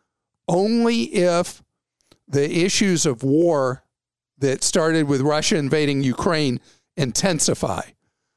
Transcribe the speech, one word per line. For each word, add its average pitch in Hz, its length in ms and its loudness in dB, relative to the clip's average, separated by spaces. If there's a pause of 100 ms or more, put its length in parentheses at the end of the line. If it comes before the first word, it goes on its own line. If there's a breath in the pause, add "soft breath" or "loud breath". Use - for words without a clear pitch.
(460)
Only 233 580 0
if 175 580 -2 (680)
the 156 360 0
issues 185 420 2
of 123 160 -2
war 135 640 2 (520)
that 135 260 -2
started 160 460 0
with 139 140 0
Russia 151 340 0
invading 143 460 0
Ukraine 139 580 -2 (360 soft breath)
intensify. 143 840 -2 (540)